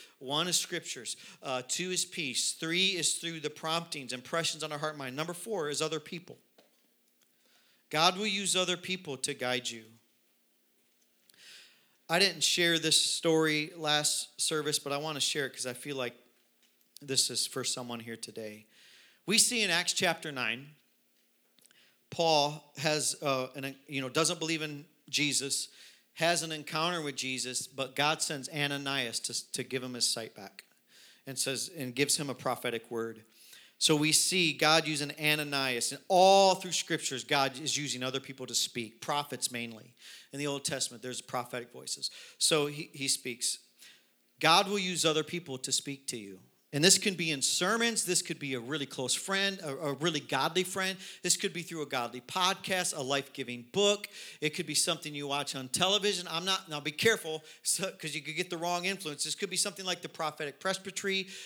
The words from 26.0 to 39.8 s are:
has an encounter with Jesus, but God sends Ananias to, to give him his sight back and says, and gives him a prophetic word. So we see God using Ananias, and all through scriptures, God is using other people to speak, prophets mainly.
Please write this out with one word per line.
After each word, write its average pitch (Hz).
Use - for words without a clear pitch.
has 165
an 165
encounter 160
with 143
Jesus, 123
but 131
God 151
sends 139
Ananias 139
to, -
to 131
give 127
him 127
his 117
sight 113
back -
and 131
says, 131
and 127
gives 143
him 147
a 123
prophetic 120
word. 113
So -
we 151
see 165
God 156
using 147
Ananias, 143
and 143
all 190
through 185
scriptures, 139
God 135
is 135
using 127
other 131
people 131
to 117
speak, 113
prophets 143
mainly. 117